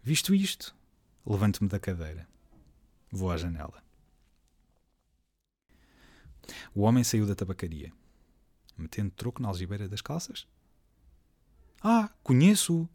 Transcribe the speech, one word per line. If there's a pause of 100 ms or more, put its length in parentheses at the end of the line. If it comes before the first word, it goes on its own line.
Visto
isto, (480)
levanto-me
da
cadeira. (800)
Vou
à
janela. (3000)
O
homem
saiu
da
tabacaria, (880)
metendo
troco
na
algibeira
das
calças. (1400)
"Ah, (120)
conheço-o.